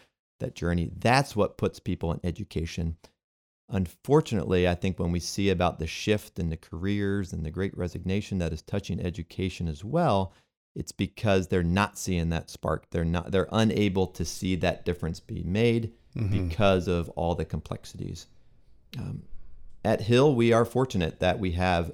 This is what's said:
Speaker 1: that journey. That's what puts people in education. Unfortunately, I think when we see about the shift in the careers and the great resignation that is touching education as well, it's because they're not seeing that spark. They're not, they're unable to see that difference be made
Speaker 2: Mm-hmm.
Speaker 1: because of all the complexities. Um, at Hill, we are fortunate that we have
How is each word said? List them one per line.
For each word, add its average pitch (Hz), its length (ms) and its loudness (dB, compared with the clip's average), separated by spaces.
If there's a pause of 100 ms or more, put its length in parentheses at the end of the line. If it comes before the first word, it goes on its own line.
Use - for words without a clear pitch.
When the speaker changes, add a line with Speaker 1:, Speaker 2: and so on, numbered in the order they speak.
(380)
Speaker 1:
that - 160 -8
journey. 85 440 0
That's 123 360 4
what 101 220 2
puts - 240 -2
people 82 320 -4
in - 100 -6
education. 85 760 -6 (720)
Unfortunately, 95 960 2
I 87 60 2
think 92 240 -2
when 87 120 0
we 87 80 0
see 98 300 0
about 90 300 2
the 80 80 -4
shift - 520 -2
in 85 120 -2
the 82 80 -6
careers 98 720 -2
and 82 100 -6
the 78 80 -6
great 92 240 -4
resignation 92 640 -4
that 80 120 0
is 80 80 -6
touching 87 400 -6
education 90 640 -4
as 76 160 -6
well, 113 520 0 (400)
it's - 180 -10
because 98 560 0
they're 92 140 2
not 92 340 2
seeing 85 320 -2
that 82 220 -2
spark. - 400 -6
They're 85 120 0
not, 85 280 -2
they're 92 200 2
unable 104 580 2
to - 180 -6
see 95 300 -2
that 85 280 -2
difference 85 360 -4
be - 220 -10
made 113 500 2 (220)
Speaker 2:
Mm-hmm. 92 340 0
Speaker 1:
because 92 380 4
of 87 240 0
all 85 240 -2
the 80 120 -2
complexities. - 800 -10 (720)
Um, 98 240 -8 (640)
at 110 160 2
Hill, 127 320 6
we 117 180 6
are 117 140 6
fortunate 98 540 0
that 90 180 2
we 92 140 0
have 87 400 2